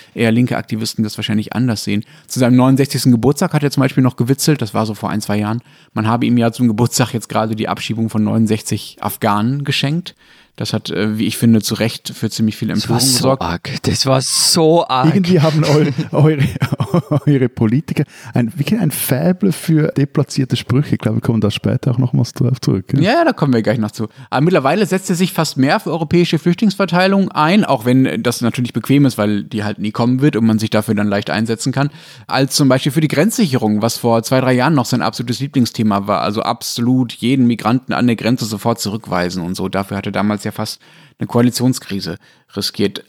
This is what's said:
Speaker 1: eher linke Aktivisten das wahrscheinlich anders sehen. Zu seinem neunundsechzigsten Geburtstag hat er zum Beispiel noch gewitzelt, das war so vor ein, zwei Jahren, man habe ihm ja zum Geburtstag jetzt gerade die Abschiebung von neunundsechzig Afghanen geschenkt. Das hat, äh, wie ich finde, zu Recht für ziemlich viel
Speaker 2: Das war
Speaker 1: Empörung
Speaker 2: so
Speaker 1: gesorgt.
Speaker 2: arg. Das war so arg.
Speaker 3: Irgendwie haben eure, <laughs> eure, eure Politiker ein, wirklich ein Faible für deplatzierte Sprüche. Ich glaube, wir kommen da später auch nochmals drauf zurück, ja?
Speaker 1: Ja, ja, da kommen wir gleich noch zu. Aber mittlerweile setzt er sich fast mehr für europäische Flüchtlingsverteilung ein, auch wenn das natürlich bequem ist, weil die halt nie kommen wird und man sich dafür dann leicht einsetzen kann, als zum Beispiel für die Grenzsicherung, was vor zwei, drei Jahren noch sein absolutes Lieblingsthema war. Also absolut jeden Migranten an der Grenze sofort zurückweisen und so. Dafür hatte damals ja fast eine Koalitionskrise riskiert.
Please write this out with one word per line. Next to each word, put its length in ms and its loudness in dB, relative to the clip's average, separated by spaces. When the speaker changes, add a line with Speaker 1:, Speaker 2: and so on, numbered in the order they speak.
Speaker 1:
eher 180 2
linke 240 2
Aktivisten 480 -4
das 140 -6
wahrscheinlich 340 -4
anders 320 -2
sehen. 200 -2
Zu 140 -6
seinem 160 4
neunundsechzigsten 560 4
Geburtstag 400 2
hat 100 0
er 80 0
zum 120 0
Beispiel 200 0
noch 140 0
gewitzelt, 460 0
das 120 -8
war 120 0
so 80 -4
vor 160 -6
ein, 100 -2
zwei 180 -2
Jahren, 220 -2
man 160 -2
habe 180 0
ihm 120 2
ja 120 2
zum 160 0
Geburtstag 460 0
jetzt 160 -6
gerade 260 -2
die 140 -4
Abschiebung 400 -4
von 160 0
neunundsechzig 760 -2
Afghanen 640 -2
geschenkt. 540 -4
Das 140 -6
hat, 160 -4
äh, 300 -2
wie 80 0
ich 100 -2
finde, 240 4
zu 140 -4
Recht 400 -4
für 160 -6
ziemlich 260 -2
viel 120 -6
Speaker 2:
Das 200 -4
war 80 0
Speaker 1:
Empörung 40 -2
Speaker 2:
so 180 0
Speaker 1:
gesorgt. 240 0
Speaker 2:
arg. 280 -6
Das 240 -2
war 160 2
so 640 2
arg. 260 2
Speaker 3:
Irgendwie 280 4
haben 220 2
eure, 280 4
<laughs> 0 -
eure, 340 2
eure 240 4
Politiker 540 0
ein, 260 -2
wirklich 220 -2
ein 100 0
Faible 600 0
für 360 0
deplatzierte 680 0
Sprüche. 380 0
Ich 40 -2
glaube, 200 -2
wir 20 0
kommen 220 0
da 80 2
später 400 -2
auch 80 0
nochmals 340 0
drauf 300 0
zurück, 320 0
ja? 60 2
Speaker 1:
Ja, 120 2
ja, 140 2
da 80 2
kommen 180 0
wir 80 4
gleich 180 0
noch 120 -2
zu. 180 -8
Aber 100 0
mittlerweile 460 2
setzt 240 -2
er 60 0
sich 180 0
fast 240 -2
mehr 200 2
für 120 -6
europäische 480 0
Flüchtlingsverteilung 920 2
ein, 340 4
auch 180 0
wenn 380 2
das 180 -2
natürlich 320 -2
bequem 320 2
ist, 140 0
weil 260 0
die 180 -6
halt 160 -4
nie 140 -4
kommen 300 0
wird 140 2
und 100 2
man 120 4
sich 120 -2
dafür 240 0
dann 140 0
leicht 200 -2
einsetzen 420 -2
kann, 200 0
als 280 0
zum 140 4
Beispiel 220 2
für 100 2
die 60 0
Grenzsicherung, 720 2
was 160 -2
vor 240 2
zwei, 180 0
drei 140 2
Jahren 200 2
noch 120 2
sein 160 -2
absolutes 360 -4
Lieblingsthema 680 0
war. 160 0
Also 180 -2
absolut 720 -2
jeden 340 0
Migranten 460 0
an 140 0
der 100 2
Grenze 300 -2
sofort 340 -4
zurückweisen 600 -4
und 120 -6
so. 140 -6
Dafür 300 -4
hatte 140 -8
damals 340 -2
ja 60 -6
fast 280 -10
eine 80 -6
Koalitionskrise 920 -2
riskiert. 520 -4